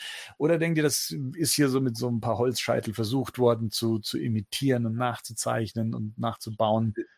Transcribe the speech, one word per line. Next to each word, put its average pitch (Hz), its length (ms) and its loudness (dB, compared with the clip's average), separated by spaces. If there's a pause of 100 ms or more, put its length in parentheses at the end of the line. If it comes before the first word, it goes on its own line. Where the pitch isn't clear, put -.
(360)
Oder 160 220 2
denkt 165 180 2
ihr, 156 60 4
das 147 320 0 (200)
ist 165 200 0
hier 143 160 4
so 131 100 4
mit 127 160 0
so 123 140 -2
ein 117 100 0
paar 110 160 0
Holzscheitel 120 560 0
versucht 113 460 -2
worden 117 320 4
zu, 113 280 0
zu 117 200 -6
imitieren 120 680 0
und 113 120 -2
nachzuzeichnen 117 960 -2
und 110 240 -6
nachzubauen? 113 760 0 (260)